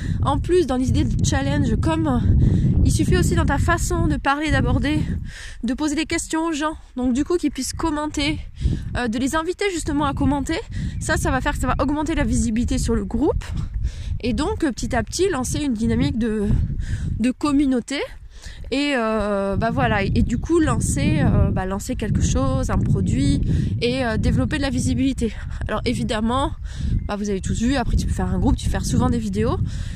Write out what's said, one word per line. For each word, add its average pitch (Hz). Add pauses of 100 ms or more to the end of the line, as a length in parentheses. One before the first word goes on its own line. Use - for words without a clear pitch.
(220)
En 277
plus, 339
dans 240
l'idée 254
de -
challenge, 277
comme, 311
euh, -
il -
suffit -
aussi 349
dans 339
ta 285
façon 339
de 294
parler, 285
d'aborder, 269 (640)
de 247
poser 302
des 311
questions 320
aux 330
gens. 311 (240)
Donc 254
du 269
coup, 349
qu'ils 294
puissent -
commenter, 302 (580)
euh, 247
de 233
les 269
inviter 349
justement 302
à 277
commenter. 285 (400)
Ça, 311
ça 320
va 262
faire -
que -
ça 269
va 247
augmenter 294
la 285
visibilité 233
sur 233
le 208
groupe. 233 (800)
Et 240
donc, 349
euh, 277
petit 226
à 226
petit, 359
lancer 285
une 277
dynamique 233
de, 214 (760)
de 240
communauté. 277 (720)
Et, 285
euh, 208
bah 226
voilà, 226
et, 196
et 233
du 233
coup 339
lancer, 285
euh, -
bah, 190
lancer 202
quelque -
chose, 262
un 196
produit, 262 (420)
et, 254
euh, 220
développer 254
de 285
la 269
visibilité. 247 (340)
Alors 214
évidemment, 226 (560)
bah, 208
vous 208
avez 190
tous 190
vu, 247
après 240
tu -
peux -
faire 185
un 185
groupe, 233
tu -
peux -
faire 190
souvent 247
des 240
vidéos, 220 (400)